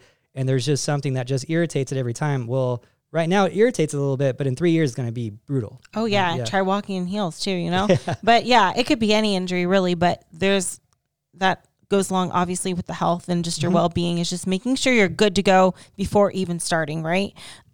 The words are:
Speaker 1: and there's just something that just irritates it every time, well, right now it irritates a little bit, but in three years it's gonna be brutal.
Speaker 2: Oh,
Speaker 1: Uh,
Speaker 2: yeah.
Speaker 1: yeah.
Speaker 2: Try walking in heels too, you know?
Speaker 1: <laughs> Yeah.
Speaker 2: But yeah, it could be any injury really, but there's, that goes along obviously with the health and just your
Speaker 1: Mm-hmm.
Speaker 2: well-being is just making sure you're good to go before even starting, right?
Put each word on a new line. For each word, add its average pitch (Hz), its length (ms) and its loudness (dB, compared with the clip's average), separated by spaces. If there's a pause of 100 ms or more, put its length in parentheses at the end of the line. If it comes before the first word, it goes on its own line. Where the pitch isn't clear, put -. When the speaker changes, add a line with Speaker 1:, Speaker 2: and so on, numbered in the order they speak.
(360)
Speaker 1:
and 131 120 -4
there's 131 180 0
just 143 180 0
something 143 300 -2
that 127 120 -2
just 131 240 -4
irritates 160 420 -2
it 135 60 -4
every 120 160 -2
time, 139 340 -2
well, 123 360 -2 (300)
right 160 160 0
now 196 160 4
it 165 100 -2
irritates 196 380 2
a 147 40 -4
little 139 200 0
bit, 131 200 0
but 139 100 -2
in 127 100 -2
three 170 140 2
years 160 180 2
it's 120 80 -10
gonna 120 160 -4
be 117 160 -6
brutal. 113 500 -6 (160)
Speaker 2:
Oh, 214 60 -4
Speaker 1:
Uh, 226 40 -2
Speaker 2:
yeah. 196 300 0
Speaker 1:
yeah. 123 100 -4
Speaker 2:
Try 196 180 0
walking 196 340 -2
in 180 100 -4
heels 185 320 -4
too, 196 120 -4
you 170 200 -2
know? 185 160 0
Speaker 1:
<laughs> 185 200 2
Yeah. 127 140 -4
Speaker 2:
But 233 240 4
yeah, 214 300 4
it 240 100 0
could 277 140 0
be 214 140 2
any 214 240 2
injury 180 280 -2
really, 185 280 2
but 175 400 0
there's, 190 480 -2 (540)
that 185 280 0 (260)
goes 196 200 2
along 185 220 0
obviously 180 420 -2
with 175 140 -6
the 175 80 -8
health 170 340 -2
and 175 160 0
just 170 160 -4
your - 80 0
Speaker 1:
Mm-hmm. 185 60 2
Speaker 2:
well-being 175 420 0
is 170 120 -2
just 180 160 -6
making 190 300 -2
sure 262 160 0
you're 220 160 4
good 180 280 2
to 202 80 2
go 185 300 6 (220)
before 202 360 2
even 175 280 -4
starting, 160 420 -2
right? 180 320 -2 (400)